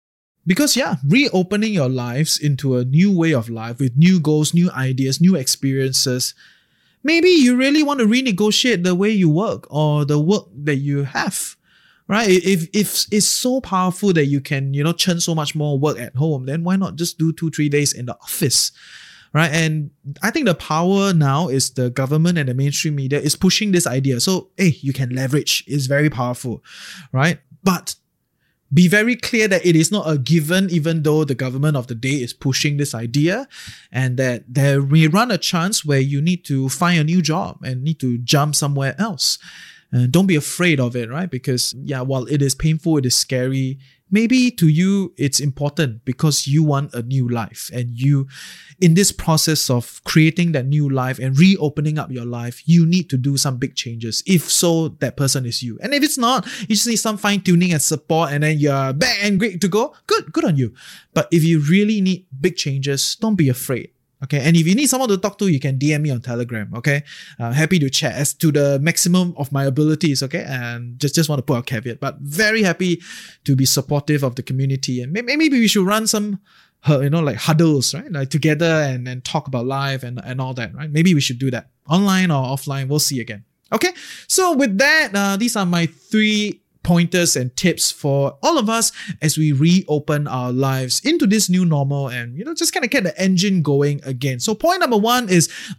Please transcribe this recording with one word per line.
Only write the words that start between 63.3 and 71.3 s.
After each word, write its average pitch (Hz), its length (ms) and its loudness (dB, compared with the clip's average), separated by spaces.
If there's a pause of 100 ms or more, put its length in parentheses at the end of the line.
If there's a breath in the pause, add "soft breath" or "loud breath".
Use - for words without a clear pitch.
be 156 140 4
afraid. - 420 -4 (320)
Okay, 143 160 -2
and 156 160 4
if 165 100 4
you 180 80 2
need 277 140 2
someone 254 220 0
to 196 80 2
talk 196 200 -4
to, 202 120 0
you 143 100 2
can 135 180 -2
D 147 160 0
M 147 80 -2
me 151 80 -2
on 123 120 -4
Telegram, 117 520 -8
okay? 143 300 -2 (340 loud breath)
Uh, 117 140 -6
happy 156 260 2
to 139 120 0
chat 131 240 -2
as 135 220 -4
to 160 160 0
the 143 280 2
maximum 175 580 0
of 135 140 -8
my 139 140 -2
abilities, 151 580 0
okay? 156 240 -6
And 120 500 -10
just, 139 160 -4
just 160 160 -2
want 147 100 -2